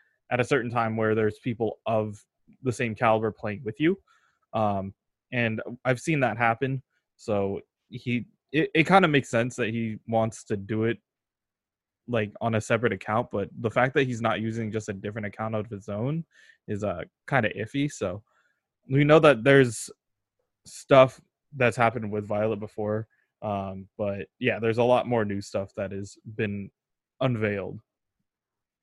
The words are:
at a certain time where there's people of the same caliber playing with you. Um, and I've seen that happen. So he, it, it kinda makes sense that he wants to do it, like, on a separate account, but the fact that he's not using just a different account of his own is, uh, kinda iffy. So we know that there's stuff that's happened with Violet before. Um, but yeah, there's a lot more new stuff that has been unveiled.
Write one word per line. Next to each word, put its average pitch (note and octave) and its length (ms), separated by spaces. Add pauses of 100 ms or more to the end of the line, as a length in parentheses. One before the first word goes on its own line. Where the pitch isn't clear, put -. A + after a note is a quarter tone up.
(300)
at B2 100
a B2 40
certain B2 260
time A2+ 260
where A2 180
there's A2 240
people A#2 480
of G#2+ 320 (440)
the B2+ 100
same A2+ 220
caliber A2 360
playing G#2 340
with A2 140
you. F3 200 (560)
Um, G2+ 400 (380)
and A#2 280 (240)
I've C3 160
seen D#3 200
that A2+ 180
happen. B2 440 (340)
So G2+ 440 (300)
he, A#2+ 360 (260)
it, D#3 220
it D#3 120
kinda F#3 220
makes C#3+ 200
sense A#2+ 280
that A2 140
he A2+ 360
wants A2+ 380
to A2 120
do G#2+ 280
it, A2+ 140 (1080)
like, G#2+ 320
on A2+ 140
a A2 60
separate A2+ 320
account, G#2+ 380
but G2 200 (100)
the A#2 100
fact B2+ 240
that C#3 120
he's A#2+ 140
not A2 200
using A2 300
just G#2+ 180
a G#2+ 40
different G#2 340
account A2 280
of G#2+ 140
his G2+ 200
own B2+ 360 (440)
is, G#2 160
uh, F2 180 (260)
kinda A#2+ 260
iffy. C#3 360
So G2 320 (680)
we C#3 160
know D3+ 140
that C#3+ 260
there's C3+ 460 (760)
stuff - 540 (360)
that's B2 200
happened A2+ 340
with G#2 160
Violet G#2+ 340
before. G#2+ 460 (360)
Um, G2 460 (100)
but G2+ 300 (100)
yeah, A2+ 200
there's A2+ 200
a A#2+ 60
lot B2 220
more A#2 180
new G2+ 160
stuff G2+ 360
that G2 160
has G2 240 (200)
been G2+ 340 (500)
unveiled. G#2+ 600 (1040)